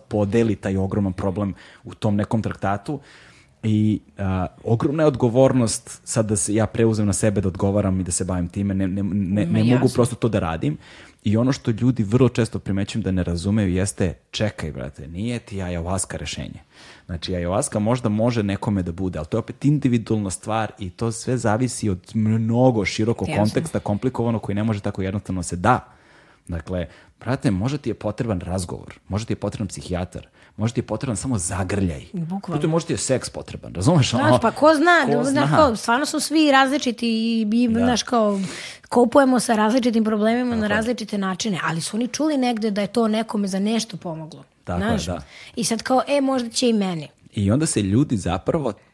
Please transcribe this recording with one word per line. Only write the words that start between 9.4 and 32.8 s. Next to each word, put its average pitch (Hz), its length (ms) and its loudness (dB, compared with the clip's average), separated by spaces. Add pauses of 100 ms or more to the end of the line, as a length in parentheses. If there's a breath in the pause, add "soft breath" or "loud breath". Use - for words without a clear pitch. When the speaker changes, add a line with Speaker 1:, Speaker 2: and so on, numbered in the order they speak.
Speaker 2:
Ma - 60 -2
Speaker 1:
ne 110 80 4
mogu 113 160 4
Speaker 2:
jasno. 127 140 4
Speaker 1:
prosto 117 260 2
to 120 120 0
da 104 100 0
radim. 90 400 -2 (460 loud breath)
I 104 120 2
ono 127 160 4
što - 180 -4
ljudi 117 320 0
vrlo 120 260 4
često 113 300 -2
primećujem 98 440 -4
da 92 80 -2
ne 92 140 2
razumeju 95 460 0
jeste, 90 440 0 (160)
„Čekaj, 95 420 -4
brate, 69 360 -12
nije 110 300 -6
ti 98 240 -10
ayahuasca 90 540 -4
rešenje.” - 440 -10 (460 loud breath)
Znači, 90 280 -6
ayahuasca 90 440 -2
možda 117 300 0
može 113 340 0
nekome 101 400 -2
da 87 100 -6
bude, 87 260 -6
ali 78 80 -6
to 110 100 -4
je - 20 0
opet - 260 -6
individualna 120 680 2
stvar 107 480 -4
i 92 120 -8
to 117 220 -4
sve 123 240 -4
zavisi 117 540 0
od 90 240 -6
mnogo 113 720 4
širokog 107 440 -2
Speaker 2:
Jasno. 101 140 2
Speaker 1:
konteksta, 113 380 0
komplikovano, 117 580 -2
koji 101 160 -6
ne 104 100 -2
može 107 160 0
tako 101 220 -4
jednostavno 95 400 -4
se 87 140 -6
da. 104 240 2 (680 soft breath)
Dakle, 87 380 -6 (340 loud breath)
brate, 131 300 -2
možda 117 280 -2
ti 120 120 -6
je 101 40 -4
potreban 107 460 -4
razgovor, 85 580 -6 (100)
možda 107 180 -4
ti 110 60 -4
je 95 40 -4
potreban 104 320 -6
psihijatar, - 580 -8 (300 soft breath)
možda 110 180 0
ti 120 60 0
je - 40 -2
potreban 110 320 -4
samo 127 220 -2
zagrljaj. 95 760 -2
Speaker 2:
Bukvalno. 180 280 -6 (100)
Speaker 1:
Brate, 156 160 -2
možda 165 200 0